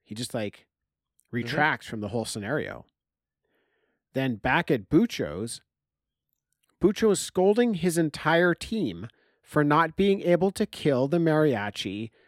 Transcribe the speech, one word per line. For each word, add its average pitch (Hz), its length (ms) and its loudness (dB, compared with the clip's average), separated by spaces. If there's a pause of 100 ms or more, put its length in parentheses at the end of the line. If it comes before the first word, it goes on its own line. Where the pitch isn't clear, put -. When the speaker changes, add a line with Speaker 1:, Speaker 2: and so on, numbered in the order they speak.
Speaker 1:
He - 120 -16
just, 120 200 -8
like, 107 320 -8 (600)
Speaker 2:
Mm-hmm. 120 100 -8
Speaker 1:
retracts 139 520 -2
from 113 120 -8
the 104 80 -6
whole 113 160 -4
scenario. 110 640 -6 (1300)
Then 131 220 -2
back 139 340 0
at 113 180 -2
Bucho's, 117 720 0 (1200)
Bucho 208 320 2
is 175 80 0
scolding 208 540 2
his 165 240 -2
entire 165 560 2
team 113 540 -6 (340)
for 151 220 0
not 160 320 2
being 196 260 2
able 175 300 2
to 214 140 -2
kill 139 420 0
the 170 100 0
mariachi 117 920 0 (180)